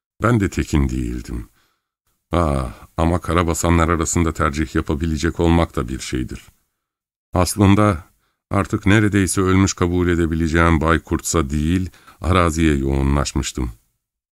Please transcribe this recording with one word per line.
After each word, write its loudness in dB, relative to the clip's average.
Ben 2
de 0
tekin 0
değildim. -8
Ah, 0
ama 0
karabasanlar 0
arasında 0
tercih -4
yapabilecek -2
olmak 2
da -4
bir -8
şeydir. -8
Aslında 2
artık -2
neredeyse 2
ölmüş 2
kabul 0
edebileceğim 2
Bay 2
Kurtz'a -2
değil, -2
araziye 2
yoğunlaşmıştım. -2